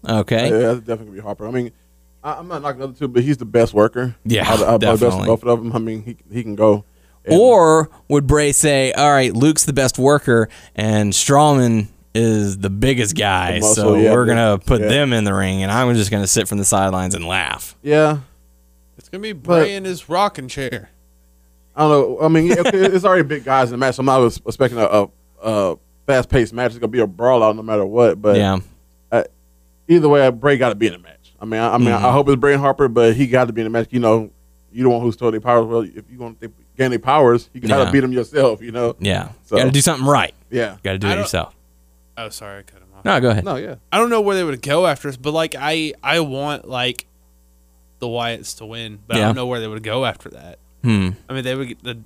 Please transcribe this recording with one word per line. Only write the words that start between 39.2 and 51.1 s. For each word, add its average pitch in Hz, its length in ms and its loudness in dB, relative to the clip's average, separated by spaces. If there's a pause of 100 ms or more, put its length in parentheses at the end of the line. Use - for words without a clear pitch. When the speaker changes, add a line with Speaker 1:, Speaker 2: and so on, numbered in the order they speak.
Speaker 2:
So 107 100 -6
Speaker 1:
Gotta 131 160 2
do 139 100 2
something 135 240 -2
right. 135 280 2 (160)
Speaker 2:
Yeah. 113 340 -4
Speaker 1:
Gotta 95 140 -6
do 101 100 -4
Speaker 3:
I 101 40 0
Speaker 1:
it - 40 0
Speaker 3:
don't 101 80 -4
Speaker 1:
yourself. - 320 -6 (600)
Speaker 3:
Oh, 113 120 -14
sorry, 101 300 -18
I 101 40 -20
cut - 180 -20
him 92 160 -20
off. 98 80 -14
Speaker 1:
No, 185 160 2
go 123 80 2
ahead. 104 160 0
Speaker 2:
No, 175 100 -6
yeah. 135 200 -12 (180)
Speaker 3:
I 180 40 0
don't 233 120 0
know 226 120 0
where 202 140 0
they 185 80 -2
would 139 180 -6
go 156 240 0
after 151 220 -4
us, 135 80 -10
but, 127 160 -8
like, 160 260 -4
I, 156 360 -4 (100)
I 147 160 0
want, 143 480 -6
like, 123 400 -8 (920)
the 123 80 -10
Wyatts 117 500 -8
to 113 80 -20
win, 110 420 -16
but 117 80 -6
I 113 60 0
Speaker 1:
Yeah. 104 60 0
Speaker 3:
don't 113 80 0
know 127 120 -8
where 123 140 -6
they 110 60 -8
would 110 140 -12
go 110 240 -6
after - 260 -10
that. 82 280 -20 (240)
Speaker 1:
Hmm. 101 260 0 (200)